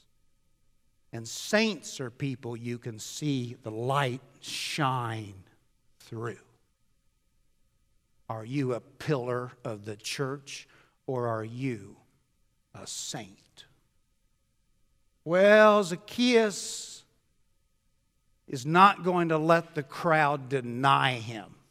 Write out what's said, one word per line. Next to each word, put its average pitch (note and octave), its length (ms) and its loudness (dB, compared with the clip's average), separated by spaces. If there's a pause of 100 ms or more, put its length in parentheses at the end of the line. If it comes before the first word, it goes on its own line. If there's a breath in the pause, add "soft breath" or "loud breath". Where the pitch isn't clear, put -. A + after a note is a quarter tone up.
(1120)
And A2+ 160 -12
saints G#3+ 720 -2
are B2+ 100 -8
people A#2+ 460 -8
you A#2+ 220 -8
can A2 220 -12
see C3 640 -6
the A2 80 -10
light B2+ 500 -2 (180)
shine A2+ 1040 -6 (560)
through. A2+ 400 -10 (1900)
Are A2 160 -12
you C3 280 -4
a - 60 -4
pillar B2 720 -6 (140)
of G#2 180 -10
the G#2+ 140 -12
church, - 720 -10 (360 soft breath)
or B2 220 -4
are A2 160 -4
you A2+ 540 -8 (760)
a - 140 -16
saint? - 800 -14 (1600)
Well, G#3 580 8
Zacchaeus A3+ 1200 0 (1400)
is C3+ 200 -10
not F3+ 380 6
going F3 260 2
to D#3+ 80 2
let E3 360 4
the D3 100 -4
crowd D3 680 0
deny C3+ 640 2
him. A2 420 -10 (160)